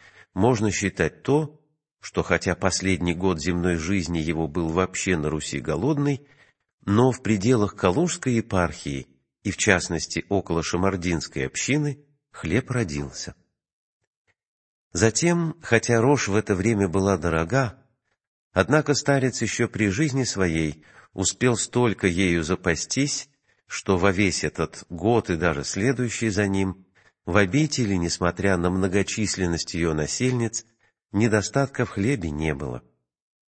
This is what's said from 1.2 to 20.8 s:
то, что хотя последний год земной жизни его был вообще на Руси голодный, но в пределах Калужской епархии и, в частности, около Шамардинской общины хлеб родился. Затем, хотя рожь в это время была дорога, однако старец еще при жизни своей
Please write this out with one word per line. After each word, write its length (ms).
то, 360
что 200
хотя 320
последний 640
год 260
земной 360
жизни 420
его 280
был 220
вообще 480
на 140
Руси 280
голодный, 680
но 260
в 120
пределах 520
Калужской 580
епархии 760
и, 80
в 80
частности, 720
около 320
Шамардинской 840
общины 580
хлеб 400
родился. 640
Затем, 720
хотя 360
рожь 280
в 80
это 180
время 340
была 300
дорога, 640
однако 420
старец 480
еще 260
при 200
жизни 380
своей 600